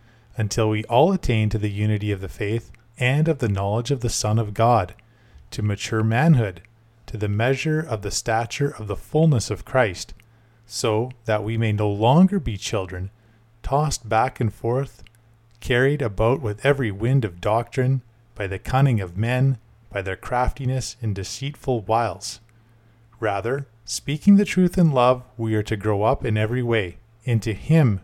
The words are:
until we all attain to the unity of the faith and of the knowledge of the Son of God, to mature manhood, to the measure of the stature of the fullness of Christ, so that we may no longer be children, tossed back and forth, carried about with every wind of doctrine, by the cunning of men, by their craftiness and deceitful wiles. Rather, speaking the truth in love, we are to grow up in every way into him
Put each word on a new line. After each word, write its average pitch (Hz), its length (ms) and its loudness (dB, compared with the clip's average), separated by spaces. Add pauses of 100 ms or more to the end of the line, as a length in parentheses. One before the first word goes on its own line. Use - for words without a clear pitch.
(380)
until 110 320 0
we 107 140 0
all 143 280 4
attain 110 380 0
to 110 80 0
the 104 140 -2
unity 104 400 0
of 95 100 -4
the 95 80 -8
faith 110 420 -4 (280)
and 139 280 2
of 151 120 0
the 113 100 0
knowledge 101 400 -2
of 131 120 -2
the 117 100 -2
Son 110 260 0
of 104 160 -2
God, 113 400 2 (560)
to - 140 -6
mature 107 400 -2
manhood, 113 580 2 (460)
to - 100 -10
the 104 100 -2
measure 131 520 0
of 117 240 -6
the 98 80 -6
stature 117 680 -2
of 110 80 -10
the 101 100 -4
fullness 151 540 2
of 98 160 -6
Christ, 110 480 0 (540)
so 117 420 0 (160)
that 107 180 0
we 110 140 -4
may 113 140 2
no 104 180 2
longer 139 500 4
be 113 160 -4
children, 92 540 -6 (540)
tossed 143 440 -2
back 117 320 0
and 113 140 0
forth, 123 500 -4 (560)
carried 135 440 2
about 110 380 0
with 104 220 -6
every 131 280 2
wind 117 340 0
of 87 160 -10
doctrine, 123 640 0 (320)
by 104 100 -6
the 95 140 -6
cunning 127 420 2
of 87 160 -10
men, 127 400 0 (320)
by 101 140 -6
their 95 120 -6
craftiness 127 840 -4
and 107 140 -4
deceitful 127 640 -6
wiles. 110 580 -4 (800)
Rather, 113 460 -2 (180)
speaking - 520 2
the 202 100 4
truth 185 320 0
in 165 140 4
love, 127 320 4 (120)
we 113 200 -2
are 107 80 2
to 113 120 -4
grow 104 280 0
up 131 200 0
in 110 140 0
every 110 240 0
way 113 360 -2 (260)
into 117 300 0
him 127 500 2